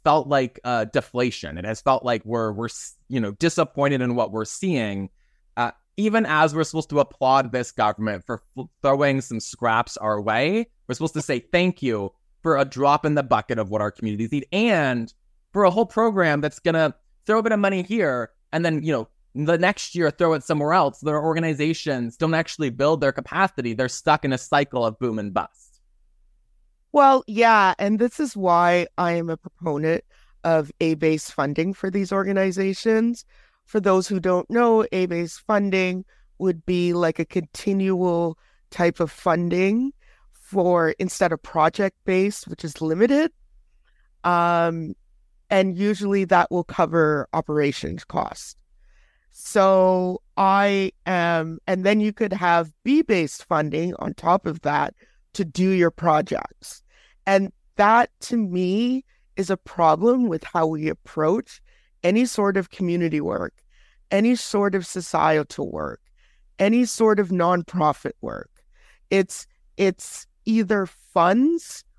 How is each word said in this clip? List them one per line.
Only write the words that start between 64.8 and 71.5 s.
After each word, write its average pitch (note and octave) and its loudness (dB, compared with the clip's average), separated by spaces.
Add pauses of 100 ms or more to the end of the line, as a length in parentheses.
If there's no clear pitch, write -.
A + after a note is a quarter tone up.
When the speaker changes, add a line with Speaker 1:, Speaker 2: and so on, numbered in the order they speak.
Speaker 2:
societal D#3 -2
work, D2+ -8 (580)
any A3+ 2
sort G#3+ 2
of F#3+ -2
nonprofit F3 0
work. G#1 -10 (600)
It's, F#3+ -2 (300)
it's - -4 (200)
either G#3+ 2
funds A#3 0 (140)